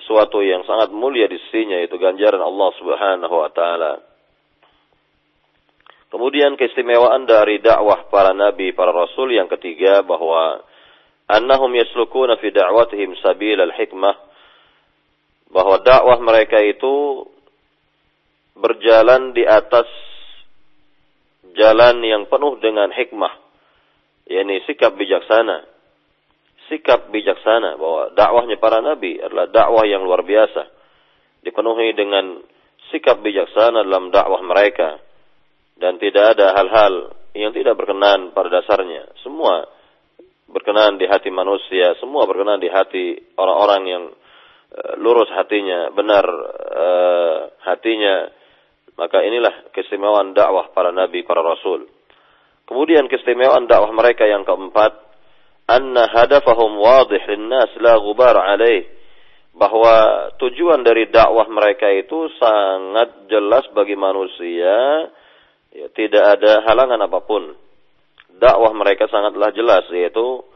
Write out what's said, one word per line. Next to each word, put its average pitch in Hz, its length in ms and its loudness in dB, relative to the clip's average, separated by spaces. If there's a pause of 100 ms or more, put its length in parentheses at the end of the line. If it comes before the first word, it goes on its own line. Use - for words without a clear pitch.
suatu 107 400 0
yang 90 240 -2
sangat 107 240 -2
mulia 117 320 -2
di 90 240 -4
sisinya, 107 320 -4
yaitu 85 160 -6
ganjaran 95 480 0
Allah 92 320 -2
Subhanahu 90 560 -4
wa 78 160 -2
taala. 85 560 -4 (2000)
Kemudian 139 480 -2
keistimewaan 120 640 2
dari 107 400 2
dakwah 107 480 2
para 95 240 2
nabi, 98 400 -2
para 90 160 0
rasul 120 400 -4
yang 95 160 0
ketiga, 95 560 -2
bahwa 80 640 -4 (600)
annahum 127 480 2
yaslukuna 120 640 0
fi 104 80 -4
da'watihim 101 720 0
sabilal 95 480 0
hikmah, 98 480 -4 (1400)
bahwa 95 240 2
dakwah 123 400 4
mereka 113 400 2
itu 135 640 -2 (1400)
berjalan 113 720 2
di 120 160 -2
atas 110 400 2 (1700)
jalan 117 480 4
yang 107 240 -2
penuh 135 320 -2
dengan 107 320 -2
hikmah, 113 400 -6 (960)
yakni 98 400 -4
sikap 113 320 -2
bijaksana. 98 720 -2 (960)
Sikap 139 480 -2
bijaksana, 101 640 -2
bahwa 78 320 -4
dakwahnya 113 480 0
para 110 240 0
nabi 127 400 -6
adalah 90 320 -6
dakwah 113 320 4
yang 98 160 -2
luar 90 240 -2
biasa, 101 400 0 (800)
dipenuhi 113 480 -2
dengan 98 480 -4 (480)
sikap 123 320 -2
bijaksana 107 640 0
dalam 92 240 -4
dakwah 92 320 0
mereka, 90 560 -2 (800)
dan 90 240 -2
tidak 101 320 2
ada 98 240 2
hal-hal 98 560 0 (240)
yang 107 160 -6
tidak 107 240 -2
berkenan 98 560 0
pada 92 160 -4
dasarnya. 90 560 -4 (160)
Semua 127 560 -4 (720)
berkenan 104 480 0
di 92 80 -2
hati 98 240 -2
manusia, 92 720 -2
semua 131 240 -2
berkenan 98 320 -2
di 90 80 -6
hati 90 480 -4 (240)
orang-orang 95 480 0
yang, 90 240 -10 (640)
eh, - 240 -12
lurus 110 320 2
hatinya, 92 640 -4
benar, 101 320 2 (480)
eh, 87 800 -2 (160)
hatinya. 98 640 -4 (640)
Maka 85 240 -2
inilah 110 480 -2
keistimewaan 98 640 -2
dakwah 95 400 0
para 90 160 0
nabi, 90 320 -4
para 87 160 -2
rasul. 82 480 -4 (800)
Kemudian 147 400 0
keistimewaan 123 640 0
dakwah 107 240 2
mereka 113 320 2
yang 101 160 0
keempat, 95 480 -2 (800)
anna 123 480 0
hadafahum 117 640 2
wadih 120 480 4
linnas 110 480 -2
la 117 240 4
ghubar 110 320 2
alaih, 101 560 0 (640)
bahwa 110 400 4 (400)
tujuan 139 480 -2
dari 113 320 2
dakwah 110 320 4
mereka 104 480 0
itu 156 320 -6 (160)
sangat 101 880 -2
jelas 107 400 0
bagi 101 240 -2
manusia, 98 1120 -2 (640)
ya, 73 240 -18
tidak 104 480 2
ada 107 240 4
halangan 113 400 2
apapun. 90 480 -6 (840)
Dakwah 113 320 4
mereka 101 400 0
sangatlah 104 400 -2
jelas, 101 400 2
yaitu, 113 480 -4 (160)